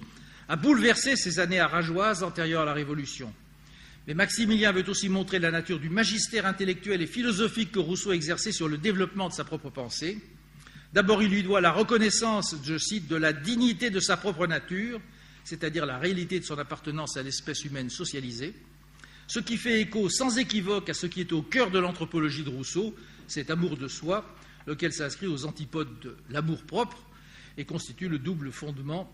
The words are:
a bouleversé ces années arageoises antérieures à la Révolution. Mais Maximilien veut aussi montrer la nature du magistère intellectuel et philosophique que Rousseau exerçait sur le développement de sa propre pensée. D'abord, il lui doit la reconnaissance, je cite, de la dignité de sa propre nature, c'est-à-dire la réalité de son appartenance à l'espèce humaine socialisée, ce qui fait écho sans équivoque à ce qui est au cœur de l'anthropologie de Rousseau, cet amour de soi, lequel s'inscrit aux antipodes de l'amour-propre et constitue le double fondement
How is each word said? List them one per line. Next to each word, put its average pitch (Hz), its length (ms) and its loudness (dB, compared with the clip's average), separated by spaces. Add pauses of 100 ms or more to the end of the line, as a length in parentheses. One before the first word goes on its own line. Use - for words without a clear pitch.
(480)
a 160 80 0
bouleversé 226 580 6
ces 175 240 -2
années 180 220 2
arageoises 170 640 2
antérieures 165 380 0
à - 20 4
la 147 80 0
Révolution. 143 600 -6 (760)
Mais 147 60 -4
Maximilien 208 580 4
veut 185 160 2
aussi 196 200 0
montrer 190 300 2
la 170 140 2
nature 165 260 -2
du 147 100 -4
magistère 202 580 2
intellectuel 190 540 0
et 160 60 0
philosophique 226 640 0
que 196 80 0
Rousseau 180 340 0
exerçait 170 380 0
sur 170 160 -2
le 151 120 0
développement 190 500 0
de - 60 -8
sa 147 100 -4
propre 143 260 -8
pensée. 143 480 -6 (720)
D'abord, 202 300 6
il 208 80 4
lui 196 140 2
doit 196 160 4
la 175 100 8
reconnaissance, 214 920 2
je 160 120 -2
cite, 185 300 -4
de 151 80 -2
la 156 180 4
dignité 233 580 2
de 190 100 0
sa 185 160 2
propre 175 320 0
nature, 196 520 -2 (440)
c'est-à-dire 156 420 -2
la 127 120 -4
réalité 180 420 0
de - 40 -10
son 151 140 -6
appartenance 147 580 -6
à 135 60 -4
l'espèce 135 420 -6
humaine 135 260 -6
socialisée, 135 640 -8 (720)
ce - 120 -4
qui 226 200 -2
fait 226 240 4
écho 208 260 2
sans 254 300 2
équivoque 202 500 0
à 156 60 -2
ce - 120 -4
qui 175 140 -4
est 175 120 -2
au 156 100 2
cœur 233 280 2
de 185 80 4
l'anthropologie 160 640 0
de 135 60 -6
Rousseau, 147 480 -4 (320)
cet 147 220 -6
amour 165 260 2
de 135 100 -8
soi, 170 480 -4 (320)
lequel 151 260 -2
s'inscrit 151 360 -4
aux 143 160 -2
antipodes 151 560 -6
de 120 160 -14 (140)
l'amour-propre 160 680 -2 (560)
et 143 80 -6
constitue 165 440 -6
le 156 100 0
double 143 320 -4
fondement 147 640 -8